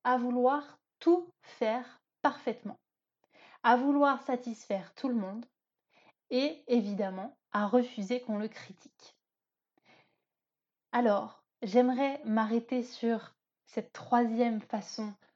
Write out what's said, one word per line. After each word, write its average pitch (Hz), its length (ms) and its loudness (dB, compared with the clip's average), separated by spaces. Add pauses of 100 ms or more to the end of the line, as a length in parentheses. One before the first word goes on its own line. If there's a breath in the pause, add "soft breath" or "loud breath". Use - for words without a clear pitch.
à 247 120 4
vouloir 247 640 0 (220)
tout 349 300 2 (120)
faire 240 580 -6 (220)
parfaitement, - 580 -4 (840 loud breath)
à 240 140 6
vouloir 277 460 2
satisfaire 226 720 -6
tout - 140 -6
le 247 60 -2
monde 208 300 -6 (880 soft breath)
et, 285 380 -2
évidemment, 202 680 -2 (160)
à 208 140 0
refuser 247 560 0
qu'on 214 160 -4
le 214 100 -4
critique. - 680 -20 (1800 soft breath)
Alors, 220 520 0 (160)
j'aimerais 254 640 2
m'arrêter 226 580 0
sur 233 520 -4 (320)
cette - 260 -10
troisième 226 720 0
façon 208 500 -10 (240 soft breath)